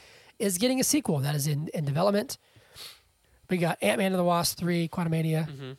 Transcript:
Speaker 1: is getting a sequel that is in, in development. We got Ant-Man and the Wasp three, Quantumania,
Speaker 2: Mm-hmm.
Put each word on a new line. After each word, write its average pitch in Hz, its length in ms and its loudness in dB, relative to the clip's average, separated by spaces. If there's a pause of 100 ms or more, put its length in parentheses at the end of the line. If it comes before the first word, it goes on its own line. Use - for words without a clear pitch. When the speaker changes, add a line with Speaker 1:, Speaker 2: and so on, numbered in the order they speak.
(380)
Speaker 1:
is 196 200 0
getting 254 220 2
a - 40 2
sequel 208 360 2
that 143 140 0
is 143 120 -2
in, 151 260 -2
in 151 140 -4
development. 202 500 0 (1120)
We 185 100 0
got 165 240 0
Ant-Man 202 300 2
and 185 60 0
the 175 60 2
Wasp 175 340 2
three, 170 300 0
Quantumania, 160 600 0
Speaker 2:
Mm-hmm. 135 300 -12